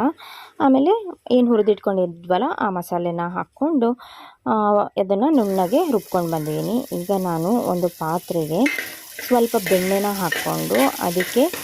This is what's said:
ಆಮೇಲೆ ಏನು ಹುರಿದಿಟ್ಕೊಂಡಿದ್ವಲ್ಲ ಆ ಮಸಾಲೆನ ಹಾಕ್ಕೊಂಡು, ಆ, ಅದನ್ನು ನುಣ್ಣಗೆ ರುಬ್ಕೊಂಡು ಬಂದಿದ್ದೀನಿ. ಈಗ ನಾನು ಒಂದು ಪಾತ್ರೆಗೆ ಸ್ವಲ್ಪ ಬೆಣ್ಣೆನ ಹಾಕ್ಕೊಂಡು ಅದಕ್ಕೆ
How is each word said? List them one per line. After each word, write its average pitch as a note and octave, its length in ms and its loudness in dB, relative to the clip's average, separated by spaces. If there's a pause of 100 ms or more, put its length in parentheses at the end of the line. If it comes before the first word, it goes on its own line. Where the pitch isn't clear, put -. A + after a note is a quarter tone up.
(600)
ಆಮೇಲೆ D#4+ 560 2 (140)
ಏನು B3 180 4
ಹುರಿದಿಟ್ಕೊಂಡಿದ್ವಲ್ಲ F#3+ 960 0 (140)
ಆ G#3 120 -2
ಮಸಾಲೆನ F3 580 -4
ಹಾಕ್ಕೊಂಡು, A#3+ 640 0 (540)
ಆ, B3 60 0 (480)
ಅದನ್ನು G3+ 300 2
ನುಣ್ಣಗೆ G#3+ 600 2
ರುಬ್ಕೊಂಡು F3+ 400 0
ಬಂದಿದ್ದೀನಿ. D#3+ 720 -4
ಈಗ F3 180 -8
ನಾನು F3 300 -2
ಒಂದು F3+ 400 0
ಪಾತ್ರೆಗೆ E3+ 1080 -2 (320)
ಸ್ವಲ್ಪ A#3 300 2 (140)
ಬೆಣ್ಣೆನ F#3+ 360 2
ಹಾಕ್ಕೊಂಡು E3+ 680 -2 (240)
ಅದಕ್ಕೆ F3+ 500 0 (160)